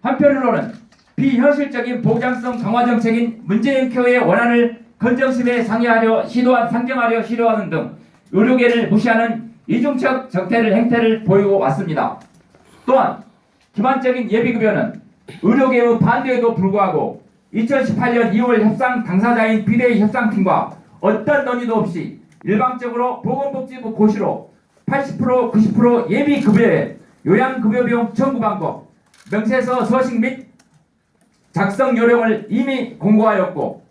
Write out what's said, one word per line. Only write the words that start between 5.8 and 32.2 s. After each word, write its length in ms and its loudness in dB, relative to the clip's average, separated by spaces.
시도한, 460 2
상정하려 520 -2
시도하는 460 -2
등 280 -6
의료계를 560 2
무시하는 600 0
이중적 640 -2
정태를, 440 0
행태를 500 2
보이고 340 4
왔습니다. 600 -2
또한 360 0
기반적인 560 0
예비급여는 680 0
의료계의 560 2
반대에도 560 0
불구하고 680 -2
이천십팔 600 0
년 180 2
이월 320 2
협상 380 0
당사자인 600 0
비대위 360 2
협상팀과 760 0
어떤 440 0
논의도 300 -4
없이 460 -4
일방적으로 800 -2
보건복지부 680 -6
고시로 600 0
팔십 320 -4
프로, 320 0
구십 240 2
프로 340 2
예비급여에 880 2
요양급여 600 0
비용 280 -2
청구 240 -2
방법, 480 -6
명세서 520 -2
서식 360 0
및 260 -4
작성 460 0
요령을 540 2